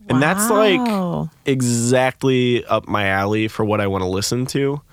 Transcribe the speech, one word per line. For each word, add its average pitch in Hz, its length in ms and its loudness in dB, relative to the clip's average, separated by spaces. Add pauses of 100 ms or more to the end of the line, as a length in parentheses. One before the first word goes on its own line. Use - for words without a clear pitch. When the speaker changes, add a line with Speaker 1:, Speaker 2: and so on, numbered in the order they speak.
Speaker 1:
And 127 120 2
that's, 190 280 0
like, 208 320 4
Speaker 2:
Wow. 175 480 -2 (160)
Speaker 1:
exactly 127 1200 0
up 110 240 -2
my 104 180 0
alley 104 400 0
for 110 160 -4
what 104 160 0
I 101 80 0
wanna 92 220 -2
listen 110 380 -2
to. 139 340 -2 (120)